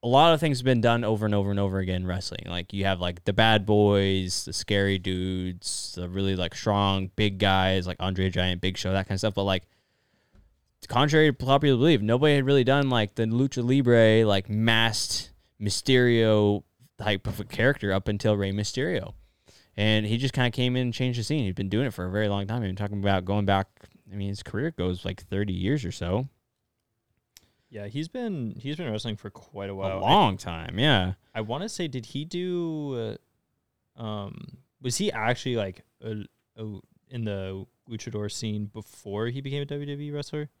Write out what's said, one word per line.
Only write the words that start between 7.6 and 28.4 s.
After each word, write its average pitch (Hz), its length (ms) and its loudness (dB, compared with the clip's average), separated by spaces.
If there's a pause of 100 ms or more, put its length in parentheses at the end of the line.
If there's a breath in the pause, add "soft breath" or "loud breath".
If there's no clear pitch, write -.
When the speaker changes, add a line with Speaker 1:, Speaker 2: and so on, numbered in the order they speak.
Speaker 1:
like 90 120 -8
Andre 95 300 0
Giant, 92 320 -2
Big 95 160 -2
Show, 92 140 -4
that 95 160 0
kind 98 80 -2
of 92 40 -4
stuff. 107 160 0
But, 98 100 0
like, 95 180 0 (1200)
contrary 151 420 4
to 139 40 0
popular 135 440 2
belief, 139 240 4
nobody 127 340 4
had 139 100 2
really 139 200 4
done, 139 240 4
like, 113 260 0
the 117 80 0
Lucha 120 440 0
Libre, 117 600 6
like, 98 220 2
masked 113 840 0 (300)
Mysterio 110 1040 4 (380)
type 104 260 0
of 98 120 -6
a 104 60 -6
character 113 480 0
up 95 140 -2
until 107 300 0
Rey 98 140 -2
Mysterio. 113 640 -4 (640 soft breath)
And 107 280 2
he 110 120 -2
just 131 180 -4
kinda 123 160 0
came 123 240 -2
in 127 80 0
and 123 100 -2
changed 127 260 -2
the 113 40 -4
scene. 143 220 -2
He'd 95 100 -4
been 98 140 -4
doing 113 180 0
it 113 60 -6
for 90 120 -6
a 92 60 -6
very 104 160 0
long 101 180 -2
time. 113 160 -4
He'd 104 60 -2
been 92 80 -4
talking 101 240 -6
about 98 260 0
going 101 200 0
back, 98 220 2 (440)
I 95 40 -14
mean, 98 140 -6
his 101 140 -8
career 131 280 -6
goes, 90 340 -4
like, 92 220 -10
thirty 98 260 -2
years 101 320 -2
or 82 60 -6
so. 101 360 -2 (1500)
Speaker 2:
Yeah, 104 140 -10
he's 139 200 -8
been, 185 520 -6